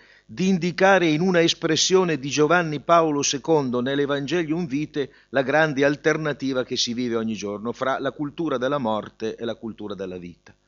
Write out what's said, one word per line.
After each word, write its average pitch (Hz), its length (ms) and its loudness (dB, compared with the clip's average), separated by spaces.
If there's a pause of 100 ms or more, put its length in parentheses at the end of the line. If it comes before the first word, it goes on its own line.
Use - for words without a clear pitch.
(240)
di 156 240 -2
indicare 185 580 4
in 156 140 2
una 175 220 4
espressione 165 760 2
di 135 120 -8
Giovanni 151 500 2
Paolo 165 420 4
secondo 135 600 0
nell'Evangelium 143 840 -2
Vitae 143 460 -4 (180)
la 135 140 0
grande 139 420 2
alternativa 143 800 0
che 120 140 -6
si - 160 -4
vive 120 220 -2
ogni 113 180 -2
giorno 104 380 -6
fra 131 260 -4
la 135 140 -4
cultura 147 440 -4
della 131 220 -2
morte 110 580 -4
e - 80 -10
la 113 100 -4
cultura 104 400 -10
della 92 220 -8
vita. 87 380 -18 (140)